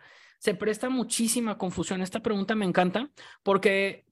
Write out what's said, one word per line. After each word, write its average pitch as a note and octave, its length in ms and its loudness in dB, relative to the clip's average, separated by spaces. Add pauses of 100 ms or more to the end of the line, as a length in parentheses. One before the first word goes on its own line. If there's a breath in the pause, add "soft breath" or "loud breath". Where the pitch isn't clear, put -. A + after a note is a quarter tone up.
(380 soft breath)
Se G#3 160 0
presta G#3+ 340 -2
muchísima A3+ 720 -2
confusión. F#3 420 -2
Esta F#3+ 200 -4
pregunta G#3 340 0
me G#3+ 100 0
encanta F#3 460 2 (320 loud breath)
porque G3 680 2